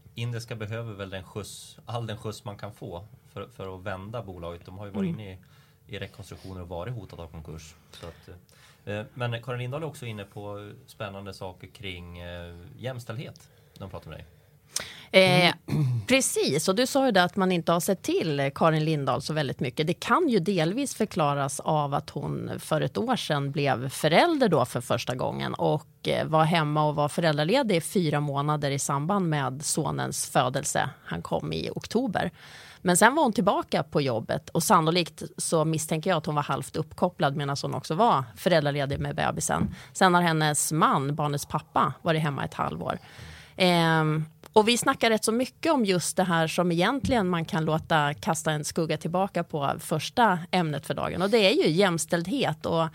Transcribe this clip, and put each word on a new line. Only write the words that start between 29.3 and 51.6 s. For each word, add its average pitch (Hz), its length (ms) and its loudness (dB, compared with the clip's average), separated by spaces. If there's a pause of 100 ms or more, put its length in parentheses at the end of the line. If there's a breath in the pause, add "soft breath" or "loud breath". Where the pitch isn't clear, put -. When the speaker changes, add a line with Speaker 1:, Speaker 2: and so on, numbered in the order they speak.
Speaker 2:
sonens 143 640 -4
födelse. 135 600 0 (140)
Han 165 180 -8
kom 160 300 -4
i - 220 -4
oktober. 214 560 -2 (520 loud breath)
Men 180 140 2
sen 226 180 6
var 320 80 4
hon 240 100 4
tillbaka 226 500 0
på - 180 -2
jobbet 127 480 -2
och 165 140 0
sannolikt 165 600 4 (140)
så 160 280 2
misstänker 160 460 -2
jag 175 60 4
att 151 100 -2
hon 151 80 -2
var 143 80 2
halvt 139 340 -6
uppkopplad 156 600 0
medan 143 260 -2
hon 139 120 -4
också 127 200 -6
var 175 300 4 (120)
föräldraledig 143 640 2
med 143 160 -6
bebisen. - 580 0 (180 loud breath)
Sen 185 220 6
har 175 80 6
hennes 156 500 2
man, 156 420 2
barnets 147 320 -2
pappa, - 460 -2 (100)
varit 156 200 2
hemma 143 220 -2
ett 156 100 -8
halvår. - 440 -4 (580 loud breath)
Ehm, 160 680 4 (280)
och 214 160 6
vi 233 100 4
snackar 262 320 2
rätt 214 140 2
så 220 80 2
mycket 262 400 0
om 262 120 4
just 185 320 2
det 185 80 4
här 165 220 2
som 175 260 2
egentligen 214 560 2
man 165 160 0
kan 160 200 0
låta 156 500 2
kasta 165 380 -2
en 151 120 -2
skugga 160 340 0
tillbaka 175 460 -2
på 143 340 -2
första 185 600 2 (120)
ämnet 156 360 0
för - 80 -4
dagen. 156 280 -2
Och 202 80 0
det 233 80 6
är 226 280 6